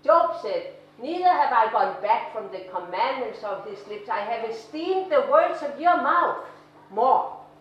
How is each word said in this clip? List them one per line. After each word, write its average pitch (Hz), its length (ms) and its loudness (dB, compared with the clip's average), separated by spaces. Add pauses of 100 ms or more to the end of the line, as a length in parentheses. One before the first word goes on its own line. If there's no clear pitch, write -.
Job 339 360 4
said, - 340 -6 (280)
"Neither 359 260 0
have 285 240 4
I 220 200 4
gone 196 280 0
back 220 320 0
from 196 200 -10
the 180 80 -10 (120)
commandments 226 680 -4
of 202 240 -8
his 196 220 -14
lips. 208 200 -12
I 208 120 -2
have 220 280 -4
esteemed 359 640 -4
the 285 200 4
words 320 320 4
of 285 180 -8
your 339 160 4
mouth 311 480 0 (460)
more 240 500 2 (200)